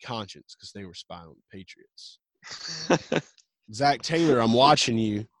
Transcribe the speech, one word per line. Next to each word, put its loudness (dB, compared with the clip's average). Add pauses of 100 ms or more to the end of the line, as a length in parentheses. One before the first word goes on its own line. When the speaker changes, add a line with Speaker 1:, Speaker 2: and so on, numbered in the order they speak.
Speaker 1:
conscience -12
'cause -20
they -14
were -16
spying -18
on -20
the -20
Patriots. -20 (240)
Speaker 2:
<laughs> -6
Speaker 1:
Zac 0
Taylor, 2
I'm 2
watching 4
you. -2 (140)